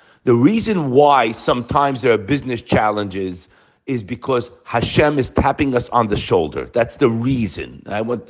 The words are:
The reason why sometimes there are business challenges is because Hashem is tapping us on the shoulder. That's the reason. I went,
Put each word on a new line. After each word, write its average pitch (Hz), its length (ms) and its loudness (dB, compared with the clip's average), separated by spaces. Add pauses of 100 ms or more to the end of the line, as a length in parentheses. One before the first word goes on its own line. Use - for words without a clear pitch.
(260)
The 120 100 4
reason 196 560 2
why 135 420 4
sometimes 139 680 -2
there 123 120 2
are 107 40 4
business 127 440 -4
challenges 98 880 -2 (380)
is 120 180 -4
because 120 440 -4 (140)
Hashem 147 560 0
is 123 100 -2
tapping 139 460 0
us 120 140 -2
on 113 180 2
the 101 80 0
shoulder. 71 520 -2
That's 117 280 -2
the 131 140 2
reason. 113 800 -4
I 104 120 -6
went, 113 300 -6